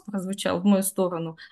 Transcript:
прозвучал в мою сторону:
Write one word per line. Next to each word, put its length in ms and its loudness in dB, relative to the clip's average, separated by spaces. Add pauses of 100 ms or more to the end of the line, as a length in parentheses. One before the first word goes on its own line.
прозвучал 540 -4
в 60 -2
мою 180 6
сторону: 540 -2 (140)